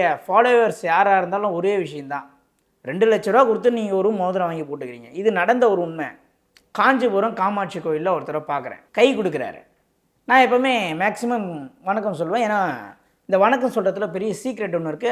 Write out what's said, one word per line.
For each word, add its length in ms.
ஃபாலோவர்ஸ் 560
யாரா 300
இருந்தாலும் 380
ஒரே 160
விஷயம்தான், 420
ரெண்டு 200
லட்ச 240
ரூபா 160
கொடுத்து 280
நீங்க 220
ஒரு 100
மோதிரம் 280
வாங்கி 180
போட்டுக்கிறீங்க. 400
இது 180
நடந்த 340
ஒரு 140
உண்மை. 220
காஞ்சிபுரம் 600
காமாட்சி 460
கோயில்ல 300
ஒருத்தரை 340
பார்க்குறேன், 320
கை 100
கொடுக்குறாரு. 420
நான் 180
எப்பவுமே 280
மேக்ஸிமம் 460
வணக்கம் 320
சொல்லுவேன், 280
ஏன்னா 120
இந்த 180
வணக்கம் 300
சொல்றதுல 300
பெரிய 160
சீக்ரெட் 360
ஒண்ணு 140
இருக்கு, 180